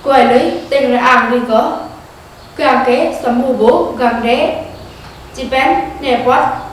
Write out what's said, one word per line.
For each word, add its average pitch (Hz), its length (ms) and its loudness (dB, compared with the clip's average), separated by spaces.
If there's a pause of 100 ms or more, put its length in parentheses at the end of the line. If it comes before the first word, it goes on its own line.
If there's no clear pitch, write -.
quay 254 220 4
lấy, 254 440 2
tên 262 220 2
là 247 100 2
ăn 240 300 2
đi 247 60 2 (120)
có, 233 280 0 (800)
gàng 262 280 2
kế, 254 380 0
sắm 247 180 0
mù 262 120 0
bố, 277 440 2
gàng 233 260 -2
đế, 262 400 -2 (760)
Japan, 262 380 0 (260)
nè 247 240 0
quạt 254 260 2 (220)